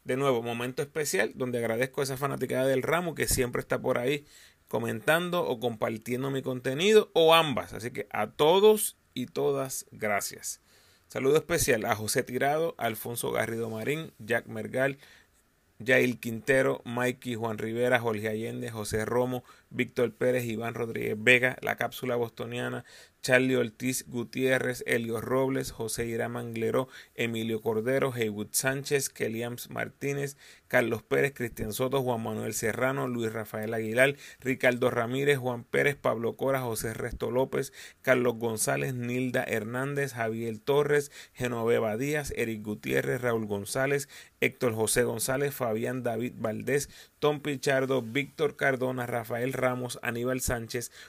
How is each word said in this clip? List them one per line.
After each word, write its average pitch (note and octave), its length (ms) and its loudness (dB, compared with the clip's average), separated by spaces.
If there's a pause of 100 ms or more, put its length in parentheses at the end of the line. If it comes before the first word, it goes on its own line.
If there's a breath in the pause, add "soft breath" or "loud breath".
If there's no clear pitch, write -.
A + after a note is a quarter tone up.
de B2+ 140 0
nuevo, C3 240 4
momento A#2+ 400 -4
especial D#3+ 540 0
donde B2 240 -2
agradezco A#2 420 0
a - 20 2
esa C3 140 -2
fanaticada C3 480 0
del C3 160 4
ramo D#3 340 0
que B2 100 0
siempre B2 360 0
está - 200 -2
por B2 180 2
ahí C#3+ 260 0 (420 loud breath)
comentando D3+ 800 0
o A#2 140 -2
compartiendo A#2 680 -2
mi C3+ 120 -2
contenido, C3+ 720 4
o D#3+ 200 8
ambas. D3+ 380 4
Así A2 200 -8
que - 200 -6
a B2+ 160 0
todos G3 680 6 (160)
y B2 140 -6
todas, C3+ 640 -2
gracias. G#2+ 680 -4 (480 soft breath)
Saludo C3+ 300 2
especial C#3 480 2
a A2+ 100 2
José G#2+ 280 -2
Tirado, C#3+ 560 0
Alfonso A#2+ 520 -4
Garrido A2+ 380 -2
Marín, B2+ 500 -4
Jack A#2 280 -2
Mergal, A2+ 500 -4 (840 loud breath)
Yael B2 400 4
Quintero, C3 680 2
Mikey, B2 500 -2
Juan A2 220 -4
Rivera, A#2 420 2
Jorge A2 280 -2
Allende, A#2 420 -4
José A2 360 -4
Romo, B2 380 0 (280 loud breath)
Víctor A#2+ 420 0
Pérez, B2+ 320 0
Iván A2+ 280 -6
Rodríguez A2+ 440 -4
Vega, B2 440 4
La G#2+ 160 -2
Cápsula A#2+ 380 -4
Bostoniana, B2 680 -4 (380 loud breath)
Charlie C3 340 4
Ortiz B2 520 -2
Gutiérrez, B2 800 0
Elio A2+ 340 0
Robles, C3 500 0
José A#2 360 -6
Irán A#2 260 -4
Mangleró, A#2 560 -2 (240 loud breath)
Emilio A2+ 480 -2
Cordero, B2+ 540 0
Heywood G#2+ 360 -2
Sánchez, C#3 580 -2
Keliams A#2 600 -6
Martínez, C#3 680 -6 (300 loud breath)
Carlos A#2 360 2
Pérez, C#3 320 2
Cristian A2+ 360 -6
Soto, C3 300 0
Juan A#2+ 220 0
Manuel A2 300 -4
Serrano, B2+ 540 0
Luis A#2 240 -2
Rafael A2 440 -6
Aguilar, A2+ 400 4 (240 loud breath)
Ricardo B2+ 500 4
Ramírez, C3 480 2
Juan A#2+ 260 -4
Pérez, C#3 320 2
Pablo A2+ 400 0
Cora, C3+ 260 0
José A2+ 340 -4
Resto A#2 340 -6
López, C3+ 440 0 (280 loud breath)
Carlos B2 360 4
González, C3 580 -2
Nilda B2 480 -2
Hernández, B2 680 -4
Javier A2+ 440 -4
Torres, C#3+ 540 2 (220 loud breath)
Genoveva A#2 640 2
Díaz, C#3+ 380 -4
Eric A2+ 280 -2
Gutiérrez, B2+ 580 -2
Raúl A#2 240 0
González, C3+ 640 -2 (300 loud breath)
Héctor B2+ 340 2
José A2 300 2
González, C3 500 -2
Fabián A#2+ 480 -2
David A#2+ 360 -2
Valdés, A2+ 520 -2 (300 loud breath)
Tom D3 220 2
Pichardo, C3+ 600 0
Víctor C#3 540 -2
Cardona, B2+ 500 0
Rafael A#2+ 480 -2
Ramos, B2+ 480 -2
Aníbal B2 400 -2
Sánchez, A#2+ 500 -4 (180 loud breath)